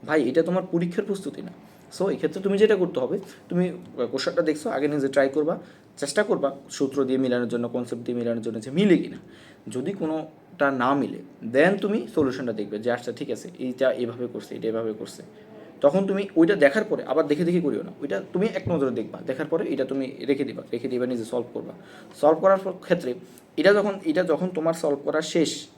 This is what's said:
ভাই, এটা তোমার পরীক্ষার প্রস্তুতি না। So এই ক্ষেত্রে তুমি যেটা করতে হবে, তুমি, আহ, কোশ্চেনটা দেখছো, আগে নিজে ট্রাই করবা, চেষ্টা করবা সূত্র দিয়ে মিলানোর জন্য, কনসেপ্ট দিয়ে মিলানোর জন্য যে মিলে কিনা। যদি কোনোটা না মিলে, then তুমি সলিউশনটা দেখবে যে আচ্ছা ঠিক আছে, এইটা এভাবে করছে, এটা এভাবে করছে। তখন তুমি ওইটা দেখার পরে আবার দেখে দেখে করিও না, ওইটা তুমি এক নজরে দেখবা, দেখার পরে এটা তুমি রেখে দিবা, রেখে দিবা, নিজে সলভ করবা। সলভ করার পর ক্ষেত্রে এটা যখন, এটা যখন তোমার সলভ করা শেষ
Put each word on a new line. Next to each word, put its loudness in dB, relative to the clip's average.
ভাই, 2
এটা 4
তোমার 0
পরীক্ষার 0
প্রস্তুতি -6
না। -14
So 0
এই 0
ক্ষেত্রে -4
তুমি 0
যেটা 8
করতে 0
হবে, -2
তুমি, 2
আহ, -6
কোশ্চেনটা 0
দেখছো, 0
আগে 0
নিজে 0
ট্রাই 4
করবা, 0
চেষ্টা 0
করবা 0
সূত্র 0
দিয়ে 0
মিলানোর 2
জন্য, -2
কনসেপ্ট -6
দিয়ে -4
মিলানোর -2
জন্য -6
যে -12
মিলে 6
কিনা। -4
যদি -4
কোনোটা -2
না 2
মিলে, -2
then 6
তুমি -2
সলিউশনটা 0
দেখবে -6
যে -2
আচ্ছা -4
ঠিক -10
আছে, -8
এইটা 0
এভাবে -4
করছে, -10
এটা -6
এভাবে -4
করছে। -12
তখন 4
তুমি -2
ওইটা 6
দেখার 4
পরে -2
আবার 2
দেখে 2
দেখে 2
করিও 0
না, -12
ওইটা -4
তুমি 2
এক -4
নজরে 2
দেখবা, -6
দেখার -4
পরে -2
এটা 0
তুমি -4
রেখে 2
দিবা, -8
রেখে -4
দিবা, 0
নিজে -4
সলভ -4
করবা। -10
সলভ 4
করার 6
পর -4
ক্ষেত্রে -2
এটা 8
যখন, 2
এটা 2
যখন 0
তোমার 0
সলভ 0
করা 0
শেষ 0